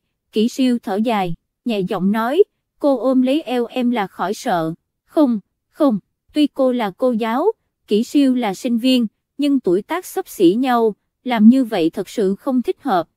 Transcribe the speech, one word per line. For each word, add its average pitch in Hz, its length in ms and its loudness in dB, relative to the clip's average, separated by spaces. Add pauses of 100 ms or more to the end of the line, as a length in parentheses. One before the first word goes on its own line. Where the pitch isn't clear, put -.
(320)
Kỷ 220 180 0
Siêu 254 340 0
thở 190 120 -4
dài, 202 380 -2 (320)
nhẹ 220 140 -2
giọng 185 320 -2
nói, 240 320 0 (360)
"Cô 277 180 2
ôm 254 240 0
lấy 269 200 0
eo 240 240 -4
em 247 260 -2
là 214 160 -2
khỏi 196 260 -6
sợ." 170 400 -4 (320)
"Không, 240 340 0 (300)
không, 254 300 0 (340)
tuy 302 140 2
cô 262 240 0
là 233 260 -2
cô 254 140 0
giáo, 233 340 -2 (420)
Kỷ 214 160 2
Siêu 269 320 2
là 226 180 -2
sinh 240 240 -4
viên, 247 300 2 (300)
nhưng 285 220 0
tuổi 190 220 0
tác 339 240 -6
xấp - 220 -8
xỉ 175 260 2
nhau, 233 420 0 (280)
làm 226 260 6
như 269 140 4
vậy 196 260 0
thật 190 200 -8
sự 196 260 -2
không 254 260 -4
thích 370 200 -6
hợp. 185 360 -2